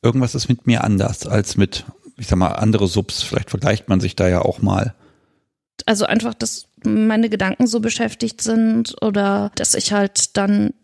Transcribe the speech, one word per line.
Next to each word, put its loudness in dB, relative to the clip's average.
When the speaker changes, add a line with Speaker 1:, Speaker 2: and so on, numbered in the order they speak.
Speaker 1:
irgendwas 2
ist -4
mit 0
mir 4
anders 0
als 0
mit, 0
ich -10
sag 2
mal, 2
andere 2
Subs. -2
Vielleicht -4
vergleicht -2
man 2
sich -4
da 2
ja 2
auch -2
mal. 0
Speaker 2:
Also 0
einfach, -2
dass -8
meine 2
Gedanken 0
so 0
beschäftigt -4
sind 0
oder 0
dass 0
ich -2
halt 0
dann 2